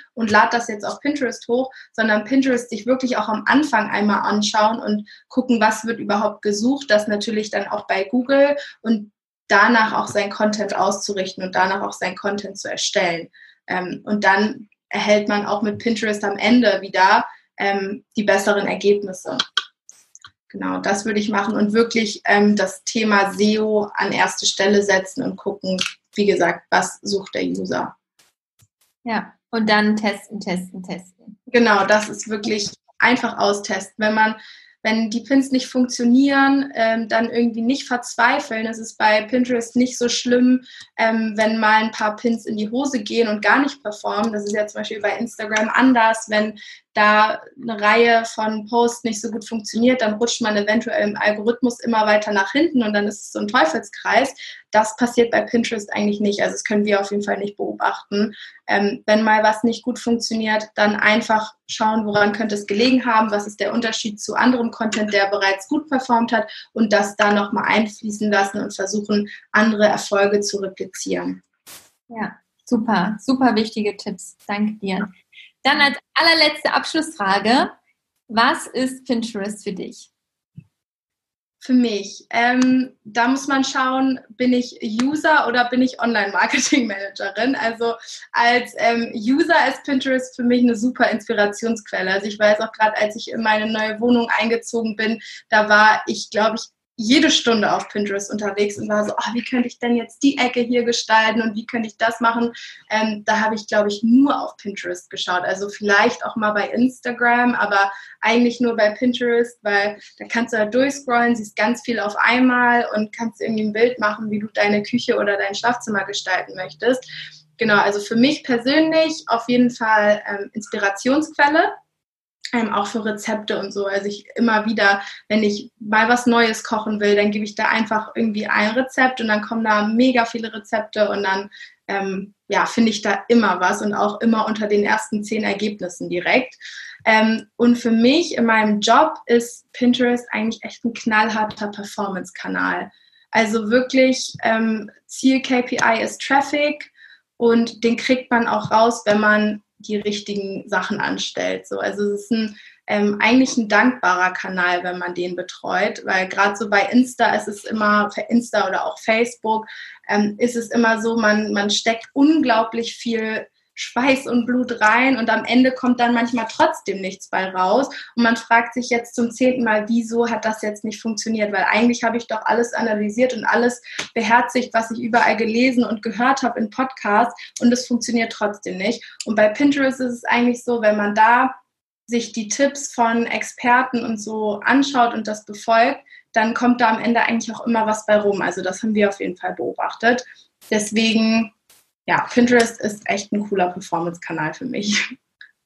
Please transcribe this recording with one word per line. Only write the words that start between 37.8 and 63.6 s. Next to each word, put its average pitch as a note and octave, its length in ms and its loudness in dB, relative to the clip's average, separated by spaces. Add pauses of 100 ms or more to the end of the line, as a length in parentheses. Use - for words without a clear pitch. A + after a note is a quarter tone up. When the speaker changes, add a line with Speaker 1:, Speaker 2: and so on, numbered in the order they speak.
Speaker 1:
verzweifeln. A#3+ 800 -2
Es A3 120 -8
ist A3 200 -14
bei G#3+ 240 2
Pinterest A#3+ 560 -2
nicht B3 200 2
so A#3+ 120 0
schlimm, B3 560 2 (320)
ähm, A3+ 400 0
wenn A3 240 0
mal A3 200 4
ein A3 100 -2
paar G#3+ 260 -4
Pins A3+ 280 -2
in G#3+ 120 -6
die G#3 120 -4
Hose C4 320 -2
gehen A3 280 0
und G#3 120 -4
gar G#3+ 200 4
nicht - 200 -4
performen. G#3 520 -4
Das G#3 100 -6
ist G3+ 100 -6
ja G#3 140 -2
zum G#3+ 140 -10
Beispiel G#3+ 180 -8
bei G3+ 180 -2
Instagram A3 520 -4
anders. A3+ 580 4
Wenn G#3+ 320 -2 (340)
da G#3+ 480 4 (140)
eine A3+ 240 -8
Reihe A3+ 460 4
von A3 420 -4
Posts A#3 380 2
nicht A3 160 -6
so A3+ 100 -6
gut A3+ 160 -10
funktioniert, A#3 540 0
dann G#3+ 140 0
rutscht A#3 260 -2
man G#3 160 0
eventuell G#3 500 0
im G3+ 80 -4
Algorithmus G#3+ 640 0
immer A3 260 0
weiter G#3 280 2
nach G3 180 0
hinten D4 320 2
und G#3 80 -2
dann G#3 160 0
ist - 140 -8
es - 100 -18
so G#3+ 80 -6
ein G#3 80 -4
Teufelskreis. B3 880 0 (360)
Das G#3+ 260 2
passiert A#3+ 340 2
bei G#3+ 80 2
Pinterest A3 540 -2
eigentlich G#3 260 0
nicht. G#2+ 220 0
Also - 100 0
das - 140 -8
können G#3 180 0
wir G3+ 160 2
auf G3+ 120 -4
jeden G3+ 120 -2
Fall G3+ 140 -4
nicht G3+ 180 -6
beobachten. G3+ 800 -4 (320)
Ähm, G3+ 380 -2
wenn G#3+ 180 4
mal G#3+ 180 4
was A3 220 2
nicht A3+ 200 0
gut - 160 -6
funktioniert, A3 760 -2
dann G#3 220 2
einfach G#3+ 560 2 (120)
schauen, A3 400 -2
woran G#3 280 2
könnte G#3+ 220 -4
es G#3 120 -6
gelegen A#3+ 380 2
haben, A3 260 2
was G#3 160 -2
ist - 140 -8